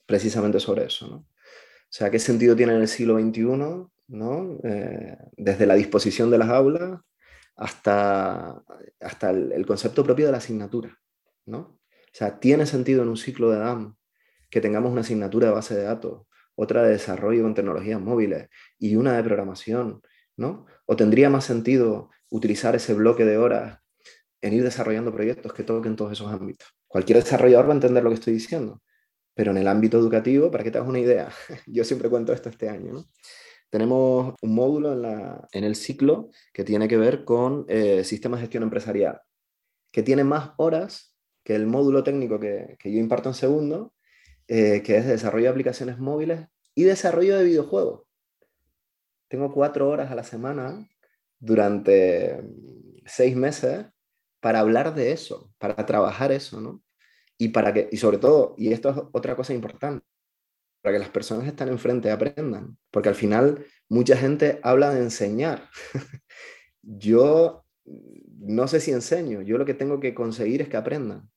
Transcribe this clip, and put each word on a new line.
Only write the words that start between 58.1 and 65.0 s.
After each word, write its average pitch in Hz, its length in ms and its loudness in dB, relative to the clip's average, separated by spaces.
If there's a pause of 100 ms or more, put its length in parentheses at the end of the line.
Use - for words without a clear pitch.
todo, 139 400 4
y 110 140 -2
esto 117 180 -2
es 135 60 -6 (160)
otra 123 240 -4
cosa 127 180 -6
importante, 120 500 -10 (760)
para 101 120 0
que 104 40 0
las 101 120 -6
personas - 340 -6
que 143 60 -6
están 139 180 -6
enfrente 120 420 -2
aprendan, 110 680 -6 (120)
porque 104 180 0
al 98 60 2
final 120 500 2 (240)
mucha 120 280 4
gente 143 460 0
habla 139 300 4
de 131 80 0